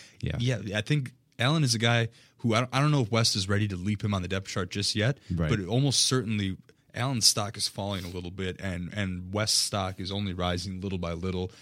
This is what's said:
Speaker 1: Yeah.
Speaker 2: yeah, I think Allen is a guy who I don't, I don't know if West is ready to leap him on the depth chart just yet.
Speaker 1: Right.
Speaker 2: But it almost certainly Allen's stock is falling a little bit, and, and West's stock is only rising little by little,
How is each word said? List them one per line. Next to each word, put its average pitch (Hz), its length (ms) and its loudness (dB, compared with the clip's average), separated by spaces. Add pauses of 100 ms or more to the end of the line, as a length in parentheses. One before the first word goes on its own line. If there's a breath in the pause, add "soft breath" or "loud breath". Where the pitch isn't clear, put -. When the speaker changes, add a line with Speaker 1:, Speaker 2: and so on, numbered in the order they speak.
(220 loud breath)
Speaker 1:
Yeah. - 180 -2
Speaker 2:
yeah, 120 200 0 (180)
I 107 40 2
think 139 300 0 (280)
Allen 151 240 2
is 120 120 4
a 110 40 0
guy 117 300 4 (300 soft breath)
who 113 140 2
I 110 60 4
don't, 123 140 0
I 131 80 4
don't 147 100 4
know 147 100 4
if 107 100 -2
West 113 240 4
is 95 120 -2
ready 104 220 2
to 98 60 -4
leap 98 280 -2
him 104 100 0
on 95 80 0
the 90 60 -4
depth 95 200 -4
chart 92 220 -4
just - 260 -2
yet. 117 220 2 (160)
Speaker 1:
Right. 82 160 2
Speaker 2:
But 107 100 2
it 90 80 -6
almost 127 400 2
certainly 104 500 0 (360)
Allen's 127 340 0
stock 101 300 2
is 98 100 -2
falling 98 380 -4
a - 20 -10
little 90 240 -8
bit, 92 280 -6
and, 90 320 -6
and 92 400 -4
West's 104 280 2
stock 95 400 -2
is 87 120 -6
only 98 220 -2
rising 90 480 -2
little 95 160 -4
by 87 160 -4
little, 90 380 -4 (100)